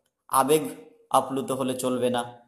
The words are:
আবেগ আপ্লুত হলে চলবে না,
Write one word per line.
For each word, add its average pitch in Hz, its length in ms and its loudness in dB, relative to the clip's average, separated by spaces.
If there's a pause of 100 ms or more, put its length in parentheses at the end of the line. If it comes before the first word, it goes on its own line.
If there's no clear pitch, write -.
(280)
আবেগ 135 400 2 (420)
আপ্লুত 131 420 0
হলে 131 220 -2
চলবে 127 360 -2
না, 120 380 -4